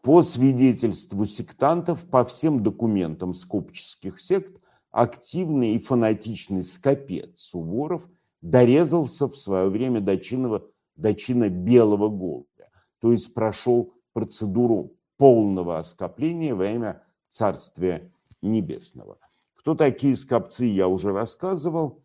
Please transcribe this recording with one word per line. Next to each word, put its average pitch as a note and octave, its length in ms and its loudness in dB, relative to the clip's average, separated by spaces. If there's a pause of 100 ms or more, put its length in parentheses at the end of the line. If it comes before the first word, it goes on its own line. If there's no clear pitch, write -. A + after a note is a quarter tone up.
По D#3+ 200 8
свидетельству A#2+ 1040 2
сектантов, D#3+ 760 -4
по B2+ 200 4
всем C#3+ 380 -2
документам F#2 720 -2
скопческих - 840 -10
сект, - 440 -4 (280)
активный C3+ 840 -2
и A#2 40 -2
фанатичный A2 840 -2
скопец - 800 -6
Суворов B2 680 -8 (320)
дорезался C3+ 880 4
в - 80 -12
свое F#2+ 320 0
время A2+ 320 -2
до F#2+ 160 0
чинного, A2+ 480 -6 (320)
до G#2+ 180 0
чина A#2+ 360 0
белого G#2 580 4
голубя, F2+ 600 -10 (300)
то A#2 120 2
есть - 220 -2
прошел A#2+ 580 -2 (220)
процедуру G#2+ 800 -2 (240)
полного G2+ 600 4
оскопления C#3+ 760 -6
во F#2+ 160 -2
имя A2 320 -6 (260)
Царствия F2+ 840 -4 (300)
Небесного. F2+ 800 -6 (380)
Кто - 180 -4
такие C#3+ 420 2
скопцы, - 480 -4
я F#2+ 240 2
уже F#2+ 240 -2
рассказывал D#3 920 -6